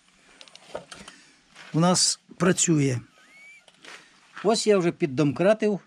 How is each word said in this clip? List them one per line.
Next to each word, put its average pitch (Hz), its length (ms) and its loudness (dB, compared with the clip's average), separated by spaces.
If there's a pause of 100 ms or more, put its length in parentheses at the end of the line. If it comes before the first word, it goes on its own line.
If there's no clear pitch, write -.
(1700)
у 151 80 0
нас 175 400 0 (160)
працює. 147 640 0 (1400)
Ось 220 220 0
я 208 120 4
вже 170 140 0
піддомкратив 170 960 0